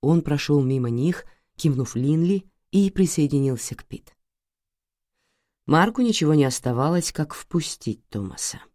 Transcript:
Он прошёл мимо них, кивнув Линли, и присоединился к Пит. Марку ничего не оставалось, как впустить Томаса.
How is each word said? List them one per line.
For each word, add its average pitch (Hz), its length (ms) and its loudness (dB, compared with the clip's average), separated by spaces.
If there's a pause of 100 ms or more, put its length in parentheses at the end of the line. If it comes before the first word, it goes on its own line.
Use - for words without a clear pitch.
Он 165 220 2
прошёл 147 400 0
мимо 131 260 0
них, 135 360 -2 (300)
кивнув 131 400 -2
Линли, 160 540 0 (220)
и 196 180 4
присоединился 143 840 0
к - 100 -20
Пит. - 320 -18 (1500)
Марку 190 340 4
ничего 214 320 2
не 147 120 6
оставалось, 131 640 -2
как 151 220 -6
впустить - 760 -6
Томаса. - 500 -8 (160)